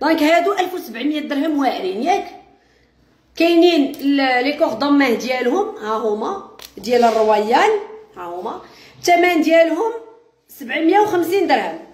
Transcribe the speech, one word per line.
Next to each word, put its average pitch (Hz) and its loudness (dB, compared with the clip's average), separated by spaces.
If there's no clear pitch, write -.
دونك 311 0
هادو 339 2
ألف 359 -4
وسبعمية 285 -6
درهم 285 -4
واعرين، 202 -4
ياك؟ - -4
كاينين 330 4
ال-، 269 0
لي 285 -2
كوردون 285 0
ماه 269 4
ديالهم، 254 -2
ها 220 -6
هما، 220 -6
ديال 240 2
الرويال، 220 2
ها 185 -14
هما. 220 -10
الثمن 349 2
ديالهم 330 2
سبعمية 320 0
وخمسين 359 0
درهم. 190 -2